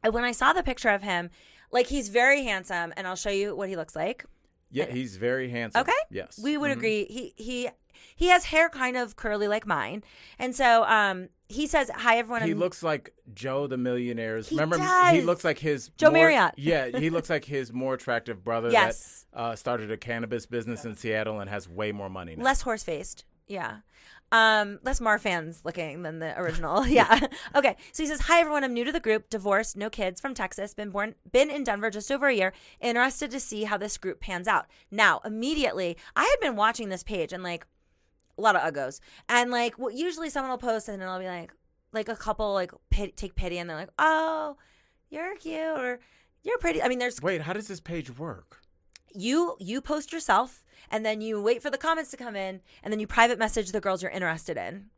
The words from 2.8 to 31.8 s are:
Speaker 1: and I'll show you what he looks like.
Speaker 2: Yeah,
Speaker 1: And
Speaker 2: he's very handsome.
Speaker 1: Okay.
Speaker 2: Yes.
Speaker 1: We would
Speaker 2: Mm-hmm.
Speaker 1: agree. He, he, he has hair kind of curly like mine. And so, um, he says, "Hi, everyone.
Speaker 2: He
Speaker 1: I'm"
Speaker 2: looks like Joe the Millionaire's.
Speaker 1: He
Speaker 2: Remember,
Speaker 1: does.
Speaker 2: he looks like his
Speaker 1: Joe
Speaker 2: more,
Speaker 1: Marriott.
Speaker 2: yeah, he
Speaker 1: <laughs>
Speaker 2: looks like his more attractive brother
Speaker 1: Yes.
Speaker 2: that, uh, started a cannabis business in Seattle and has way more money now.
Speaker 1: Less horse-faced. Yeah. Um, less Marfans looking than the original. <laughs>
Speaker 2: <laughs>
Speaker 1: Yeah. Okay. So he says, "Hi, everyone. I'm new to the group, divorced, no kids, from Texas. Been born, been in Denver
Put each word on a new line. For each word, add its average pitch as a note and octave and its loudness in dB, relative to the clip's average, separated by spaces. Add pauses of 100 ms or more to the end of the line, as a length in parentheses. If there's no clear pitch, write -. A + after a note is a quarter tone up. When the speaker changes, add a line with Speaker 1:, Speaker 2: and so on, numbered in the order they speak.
Speaker 1:
and F#3+ -6
I'll F#3 -4
show G#3 -4
you G3+ 0
what G3 -4
he F#3+ -6
looks D#3 -8
like. F#3+ -4 (440)
Speaker 2:
Yeah, C3+ -2
Speaker 1:
And B2 -4
Speaker 2:
he's A#2+ -6
very B2+ -2
handsome. A#2+ -2
Speaker 1:
Okay. F4+ 0 (180)
Speaker 2:
Yes. - -10
Speaker 1:
We D4 0
would C#4+ 0
Speaker 2:
Mm-hmm. C4+ -2
Speaker 1:
agree. A3 0
He, A3+ -12
he, B3 -6 (440)
he F4 2
has F4+ 8
hair D#4+ 4
kind C4 -2
of A#3+ -4
curly G#3 -2
like G#3 0
mine. D#3+ -2 (340)
And B3+ -4
so, A#3+ 6
um, G3 2 (180)
he C#4 -4
says, C#4+ 2
"Hi, A3+ 4
everyone. A#3 -2
Speaker 2:
He E3 0
Speaker 1:
I'm" D#3+ -2
Speaker 2:
looks F3 -2
like D#3 -2 (200)
Joe C3+ -4
the B2+ -4
Millionaire's. A#2+ -2
Speaker 1:
He D#4+ -2
Speaker 2:
Remember, E3 2
Speaker 1:
does. F4+ 6
Speaker 2:
he E4 6
looks F3 2
like - 0
his D3 -2
Speaker 1:
Joe D#4 6
Speaker 2:
more, D#4 10 (160)
Speaker 1:
Marriott. A#3 4
Speaker 2:
yeah, C#3+ 2 (120)
he D#3 2
Speaker 1:
<laughs> - -2
Speaker 2:
looks E3 -2
like D#3 0
his C3 -4
more B2+ -2
attractive A#2 -4
brother A#2 0
Speaker 1:
Yes. - 2
Speaker 2:
that, - -12
uh, A#2 -4
started A2 -4
a A2 -4
cannabis A#2 -6
business A#2 -6
in A2 -10
Seattle G#2+ -4
and G2 -10
has F#2+ -8
way G#2 -4
more G2+ -8
money F2 -10
now. A3+ -8
Speaker 1:
Less C4+ 2
horse-faced. F#3+ -8 (240)
Yeah. F#3+ -8 (540)
Um, G#3+ 4
less C4 -2
Marfans G3+ 0
looking E3 -6
than E3 -8
the D#3+ -6
original. E3+ 0
<laughs> - -
Speaker 2:
<laughs> - -
Speaker 1:
Yeah. A3 8 (360)
Okay. C4+ 4 (160)
So - -8
he D#4 -2
says, D4 -2
"Hi, E4+ 6
everyone. D4+ 2
I'm B3 -2
new A#3 -2
to C#4+ -2
the E4 -2
group, A3 0
divorced, G3+ 0
no G#3 -6
kids, F#3 -4
from C4+ -6
Texas. G#3+ -8
Been G#3 -10
born, G3+ -4 (180)
been C#4+ 6
in C#4+ -4
Denver G#3+ 0